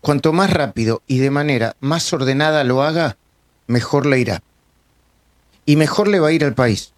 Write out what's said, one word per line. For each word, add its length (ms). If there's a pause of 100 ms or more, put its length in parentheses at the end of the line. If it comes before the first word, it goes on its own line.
Cuanto 320
más 180
rápido 560
y 120
de 120
manera 480
más 320
ordenada 540
lo 180
haga, 320 (520)
mejor 380
le 140
irá. 240 (1200)
Y 120
mejor 320
le 100
va 80
a 60
ir 100
al 120
país. 420